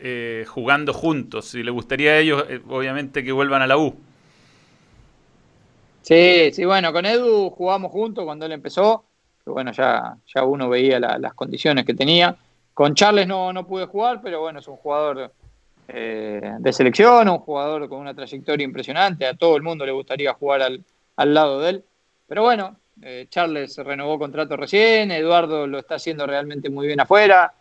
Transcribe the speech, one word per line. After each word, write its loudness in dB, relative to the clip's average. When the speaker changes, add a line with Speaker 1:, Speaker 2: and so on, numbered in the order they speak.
Speaker 1:
eh, -8
jugando 0
juntos, -4
y -8
le -6
gustaría 0
a 6
ellos, 2
eh, -12
obviamente, -6
que -6
vuelvan 2
a 0
la 4
U. 0
Speaker 2:
Sí, 6
sí, -4
bueno, 2
con -2
Edu 2
jugamos -4
juntos -6
cuando -10
él -8
empezó, 0
que -14
bueno, -6
ya, -2
ya 0
uno -2
veía 2
la, -2
las -8
condiciones -2
que -2
tenía. 2
Con 2
Charles 4
no, -4
no -10
pude -8
jugar, -4
pero -8
bueno, -10
es -20
un -18
jugador, -4
eh, -10
de 0
selección, 6
un 0
jugador -6
con -14
una -14
trayectoria -6
impresionante, -2
a -4
todo 4
el -2
mundo -6
le -4
gustaría -4
jugar -2
al, -4
al 2
lado 2
de -2
él. -6
Pero -4
bueno, 0
eh, -16
Charles -4
renovó -8
contrato -8
recién, 2
Eduardo 0
lo -8
está -10
haciendo -8
realmente -6
muy -6
bien -2
afuera, 6